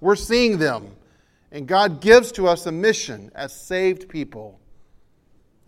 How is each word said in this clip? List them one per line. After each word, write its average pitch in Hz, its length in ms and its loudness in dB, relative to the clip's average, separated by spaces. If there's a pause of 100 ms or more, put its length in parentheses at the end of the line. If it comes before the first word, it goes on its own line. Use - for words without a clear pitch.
We're 190 160 2
seeing 226 420 0
them. 110 360 -4 (560)
And 147 160 -14
God 185 360 0
gives 233 300 6
to 190 140 -2
us 170 200 0
a 170 60 -6
mission 160 640 -4
as - 240 -14
saved 185 520 -4
people. 110 500 -14 (1080)